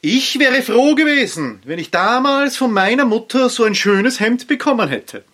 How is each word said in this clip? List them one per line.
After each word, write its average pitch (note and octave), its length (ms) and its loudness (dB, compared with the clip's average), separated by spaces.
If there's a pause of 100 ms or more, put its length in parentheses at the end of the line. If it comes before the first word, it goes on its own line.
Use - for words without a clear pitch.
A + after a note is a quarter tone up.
Ich B3 360 -2
wäre C4 240 2
froh B3+ 320 2
gewesen, A3 720 0
wenn D#3 120 -8
ich E3+ 120 -10
damals C4 680 0
von B3 160 0
meiner G#3+ 320 2
Mutter A#3+ 460 0
so A#3+ 140 0
ein G#3+ 100 2
schönes G3+ 440 0
Hemd A#3 300 -2
bekommen C4+ 400 0
hätte. - 460 -8